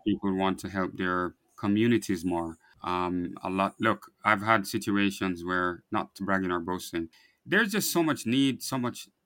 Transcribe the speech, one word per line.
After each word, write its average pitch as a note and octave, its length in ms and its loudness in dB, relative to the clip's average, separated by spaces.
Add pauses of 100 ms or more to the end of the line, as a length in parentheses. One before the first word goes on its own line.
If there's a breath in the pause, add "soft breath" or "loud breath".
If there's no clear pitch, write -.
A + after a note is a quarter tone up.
people G2 300 0
want F#2+ 240 0
to G2 80 -8
help F#2 280 -4
their F2+ 380 -2 (220)
communities G#2 680 2
more. E2 320 -2 (280 soft breath)
Um, F2+ 580 -2
a F#2 80 -4
lot. F#2+ 300 0
Look, G#2+ 320 0 (120)
I've G#2 180 4
had A2 240 4
situations G2 800 0
where, F2+ 460 -2
not - 300 -4
bragging F#2+ 320 0
or F2 80 0
boasting, E2+ 480 -4 (380 soft breath)
there's G3 260 2
just G#3 180 0
so E3+ 140 2
much C#3+ 220 0
need, B2+ 360 2
so C3 160 -4
much, - 300 -4 (180)